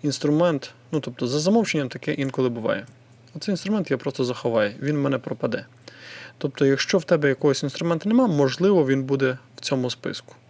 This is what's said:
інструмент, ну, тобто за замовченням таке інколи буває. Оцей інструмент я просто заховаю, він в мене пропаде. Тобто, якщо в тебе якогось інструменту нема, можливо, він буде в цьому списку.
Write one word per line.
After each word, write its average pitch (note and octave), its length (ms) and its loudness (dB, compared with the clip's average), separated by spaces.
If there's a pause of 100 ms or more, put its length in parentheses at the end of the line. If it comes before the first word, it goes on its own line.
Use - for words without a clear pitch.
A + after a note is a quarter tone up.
інструмент, D3+ 680 0 (200)
ну, D#3 80 0
тобто B2 280 -6
за C#3 120 -2
замовченням E3 500 2
таке D3 240 -6
інколи C3+ 360 0
буває. A2+ 360 -4 (500)
Оцей G3 180 -4
інструмент F#3+ 380 -2
я C3 60 0
просто C3+ 280 -4
заховаю, A2+ 560 0
він D3 140 -2
в C#3+ 40 0
мене C#3 180 0
пропаде. - 480 -6 (720)
Тобто, C#3 280 -2
якщо C3+ 320 2
в E3+ 60 2
тебе D3 260 4
якогось C3+ 340 2
інструменту E3+ 460 -2
нема, A#3+ 180 6
можливо, D#3 580 4
він C3+ 180 2
буде C3 340 0 (180)
в - 60 -18
цьому B2+ 280 -2
списку. - 460 -10 (140)